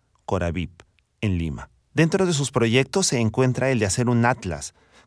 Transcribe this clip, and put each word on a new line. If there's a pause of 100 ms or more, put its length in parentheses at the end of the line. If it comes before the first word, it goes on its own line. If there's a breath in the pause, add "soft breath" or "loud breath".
(260)
coravip, (400)
en
Lima. (240)
Dentro
de
sus
proyectos
se
encuentra
el
de
hacer
un
atlas (320 soft breath)